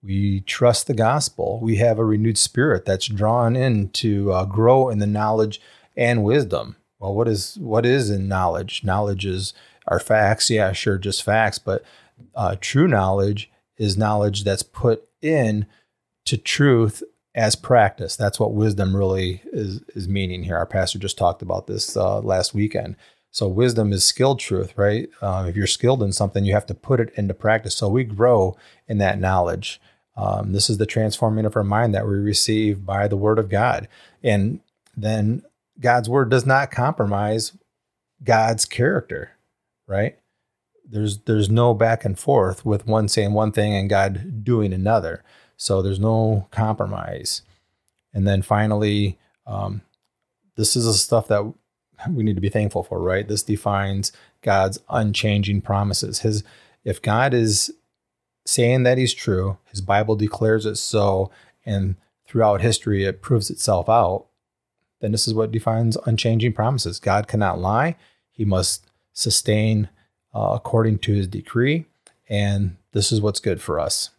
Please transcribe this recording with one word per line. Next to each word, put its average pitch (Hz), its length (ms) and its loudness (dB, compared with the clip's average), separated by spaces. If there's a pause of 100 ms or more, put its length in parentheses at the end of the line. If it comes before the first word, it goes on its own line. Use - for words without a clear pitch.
We 98 380 0
trust - 460 2
the 135 80 -2
gospel. 113 680 0
We 113 140 2
have 113 220 4
a 113 60 2
renewed 107 320 2
spirit 123 480 0
that's 95 220 -2
drawn 113 500 0
in 117 340 2
to, 101 420 0
uh, 92 120 0
grow 120 460 4
in 104 80 -2
the 101 80 0
knowledge 107 540 0 (360)
and 117 280 2
wisdom. 101 520 0 (220)
Well, 98 160 -6
what 117 140 0
is, 98 300 -4
what 117 280 0
is 123 240 2
in 98 180 -2
knowledge? 92 560 -2
Knowledge 98 400 -2
is 95 300 -6 (320)
our 87 140 0
facts. 107 500 2
Yeah, 104 220 2
sure, 98 260 -2
just 95 240 -6
facts. 107 360 0
But, - 260 -4 (500)
uh, 95 260 -2
true 151 260 2
knowledge 101 640 0 (280)
is 101 180 0
knowledge 104 480 0
that's 98 180 0
put - 460 -2 (140)
in 113 440 2 (600)
to - 100 -2
truth 117 680 2 (320)
as 110 220 2
practice. 101 580 2
That's 101 240 -2
what 107 140 0
wisdom 101 420 0
really 95 460 -2 (120)
is, 95 280 -6 (140)
is 92 140 -8
meaning 92 360 -4
here. 85 120 -4
Our 85 100 -2
pastor 92 320 -2
just 95 180 -8
talked 87 260 0
about 90 240 -6
this, 101 300 -6
uh, 101 240 0
last 95 340 -2
weekend. 101 420 -2 (340)
So - 180 -2
wisdom 110 440 2
is 92 120 0
skilled 135 340 2
truth, - 380 -6
right? 104 320 0 (140)
Uh, 95 260 -2
if 90 80 -4
you're 101 100 0
skilled 127 360 2
in 98 100 -2
something, 98 320 -2
you 98 80 2
have 104 140 2
to 101 80 -8
put 127 260 -2
it 113 160 -2
into 98 160 -2
practice. 107 420 0
So 104 140 -2
we 123 160 0
grow 104 520 2 (300)
in 110 120 -2
that 98 200 2
knowledge. 92 640 -2 (340)
Um, 98 380 -2
this 101 160 0
is 110 80 2
the 107 80 0
transforming 110 640 -2
of 104 100 -2
our 107 80 0
mind 104 300 0
that 101 120 -2
we 101 100 -2
receive 104 680 0
by 98 240 -2
the 101 80 -2
word 107 220 2
of 101 100 0
God. 104 400 0 (340)
And 110 380 2 (340)
then 107 480 -2 (380)
God's 123 300 2
word 131 180 2
does 123 160 2
not 135 260 2
compromise 107 840 -2 (680)
God's 113 440 2
character, 123 640 -4 (560)
right? 104 320 -2 (680)
There's, 107 340 -4
there's 104 280 0
no 120 240 4
back 113 320 0
and 98 140 -4
forth 98 480 0
with 104 200 -2
one 107 220 0
saying 101 240 0
one 107 200 0
thing 104 220 0
and 98 140 0
God 101 560 -2
doing 107 300 0
another. 95 500 0 (320)
So 95 240 0
there's 95 200 -2
no 110 500 0
compromise. 98 880 -4 (720)
And 101 160 0
then 98 140 2
finally, 104 760 0 (280)
um, 98 340 -8 (760)
this 107 200 0
is 117 80 0
the 113 80 2
stuff 104 360 0
that 104 220 0 (600)
we 123 140 -2
need 107 100 0
to 98 80 -4
be 101 60 0
thankful 101 340 -2
for, 90 180 -6
right? 92 260 -2
This 104 180 -4
defines 98 680 -2 (300)
God's 98 380 0 (100)
unchanging 104 720 0
promises. 101 580 -4
His, 107 220 -2 (420)
if 101 160 -6
God 120 320 0
is 110 400 0 (720)
saying 123 380 2
that 127 160 4
he's 127 160 0
true, 95 420 -2 (100)
his 104 140 -12
Bible 101 360 0
declares 107 500 0
it 104 100 -4
so, 98 540 0 (340)
and 95 300 -2 (320)
throughout 107 340 2
history 104 440 0
it 95 180 -4
proves 113 280 0
itself - 380 0
out, 101 380 2 (720)
then 104 120 -2
this 110 160 -2
is 110 60 -2
what 110 180 0
defines 113 440 0 (100)
unchanging 113 460 0
promises. 117 460 -2
God 104 300 0
cannot 95 320 -2
lie. 117 340 0 (380)
He 110 120 -4
must 92 400 0 (280)
sustain, 107 760 0 (460)
uh, 104 200 -2
according 113 460 0
to 104 140 -2
his 98 140 0
decree, 127 560 -2 (440)
and 101 500 -2 (120)
this 104 220 -2
is 110 80 0
what's 101 180 -2
good - 220 -4
for - 180 -4
us. - 400 -4